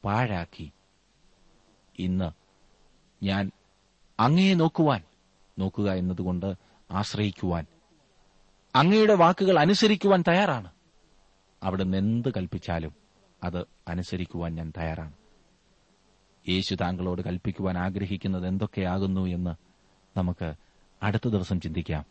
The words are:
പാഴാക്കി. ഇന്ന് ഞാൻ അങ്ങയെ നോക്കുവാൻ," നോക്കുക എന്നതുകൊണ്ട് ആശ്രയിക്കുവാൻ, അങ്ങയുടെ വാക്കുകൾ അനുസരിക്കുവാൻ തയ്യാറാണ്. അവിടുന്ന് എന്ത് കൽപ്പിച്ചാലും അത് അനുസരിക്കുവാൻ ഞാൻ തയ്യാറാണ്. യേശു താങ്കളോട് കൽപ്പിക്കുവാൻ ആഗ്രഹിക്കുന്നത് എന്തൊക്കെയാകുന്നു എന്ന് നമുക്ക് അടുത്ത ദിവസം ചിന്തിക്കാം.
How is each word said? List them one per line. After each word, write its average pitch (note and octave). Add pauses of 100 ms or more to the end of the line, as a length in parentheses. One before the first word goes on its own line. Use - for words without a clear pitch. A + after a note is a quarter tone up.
പാഴാക്കി. G2+ (1300)
ഇന്ന് F#2 (920)
ഞാൻ G2 (680)
അങ്ങയെ F3
നോക്കുവാൻ," D#3 (560)
നോക്കുക G2
എന്നതുകൊണ്ട് F2+ (360)
ആശ്രയിക്കുവാൻ, F#2+ (1080)
അങ്ങയുടെ G#3
വാക്കുകൾ F3+
അനുസരിക്കുവാൻ G3
തയ്യാറാണ്. E3+ (920)
അവിടുന്ന് F#2+
എന്ത് A2+
കൽപ്പിച്ചാലും E2+ (500)
അത് F2 (220)
അനുസരിക്കുവാൻ F2
ഞാൻ D#2+
തയ്യാറാണ്. D#2+ (1400)
യേശു F#2+
താങ്കളോട് F2+
കൽപ്പിക്കുവാൻ F2+
ആഗ്രഹിക്കുന്നത് F#2
എന്തൊക്കെയാകുന്നു F#2+
എന്ന് F2 (460)
നമുക്ക് F2 (500)
അടുത്ത G#2+
ദിവസം F#2+
ചിന്തിക്കാം. D#2+